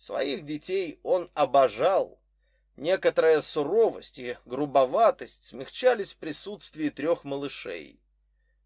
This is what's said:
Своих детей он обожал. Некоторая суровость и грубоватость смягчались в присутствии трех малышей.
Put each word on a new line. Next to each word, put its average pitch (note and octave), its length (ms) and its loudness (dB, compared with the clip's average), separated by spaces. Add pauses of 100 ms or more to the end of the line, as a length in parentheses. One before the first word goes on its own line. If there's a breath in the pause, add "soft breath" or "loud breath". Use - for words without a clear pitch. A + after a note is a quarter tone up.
Своих - 420 -6
детей D#3+ 600 -6
он E3+ 280 -2
обожал. C3+ 880 2 (560)
Некоторая D#3+ 640 4
суровость D#3 800 0
и B2 260 -8
грубоватость B2+ 1000 2
смягчались G3+ 680 -2
в - 60 -18
присутствии D#3 720 -8
трех D#3+ 340 -2
малышей. C3 800 -10 (640)